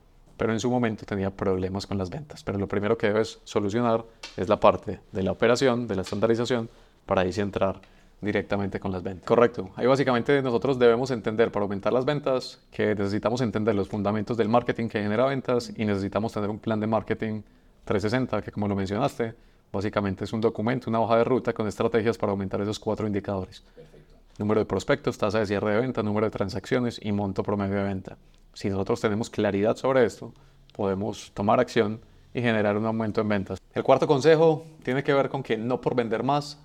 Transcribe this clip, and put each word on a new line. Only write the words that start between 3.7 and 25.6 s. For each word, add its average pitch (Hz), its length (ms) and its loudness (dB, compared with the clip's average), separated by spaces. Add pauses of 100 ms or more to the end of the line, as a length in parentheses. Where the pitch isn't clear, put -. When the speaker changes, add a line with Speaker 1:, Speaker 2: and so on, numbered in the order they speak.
Speaker 1:
es 95 120 -2
la 104 100 4
parte 95 400 4 (140)
de 98 100 -4
la 95 80 0
operación, 120 560 2
de 104 80 -4
la 92 80 -2
estandarización, 113 680 0 (380)
para 95 140 2
ahí 92 120 0
sí 101 100 -2
entrar 98 380 -2 (400)
directamente 101 600 -2
con 104 100 -4
las 90 140 -6
ventas. 95 220 -10
Correcto. 113 500 0
Ahí 117 100 -2
básicamente 131 560 2
nosotros 127 380 0
debemos 120 320 4
entender, 113 400 0
para 104 120 0
aumentar 101 280 -2
las 127 140 2
ventas, 143 540 -2 (120)
que 107 220 0
necesitamos 104 480 0
entender 107 320 0
los 98 140 0
fundamentos 104 480 -2
del 107 120 2
marketing 120 400 0
que 107 140 -2
genera 110 240 2
ventas 123 500 -2
y 113 80 -4
necesitamos 101 480 0
tener 104 180 -2
un 110 80 -8
plan 110 220 -2
de 107 80 -2
marketing 107 540 -2 (420)
trescientos 104 260 0
sesenta, 117 320 0
que - 80 -12
como 104 160 -4
lo 101 80 0
mencionaste, 113 600 -2 (360)
básicamente 101 540 -2
es - 80 -6
un 113 80 -2
documento, 113 500 0
una 113 100 0
hoja 113 180 4
de 117 60 4
ruta 120 280 0
con 110 160 -4
estrategias 113 500 0
para 104 140 -2
aumentar 98 300 -4
esos 104 180 -4
cuatro 110 260 -2
indicadores. 98 540 -6 (160)
Speaker 2:
Perfecto. - 320 -20 (300)
Speaker 1:
Número 107 220 2
de 98 40 2
prospectos, 113 540 -2
tasa 110 220 0
de 104 60 0
cierre 101 280 0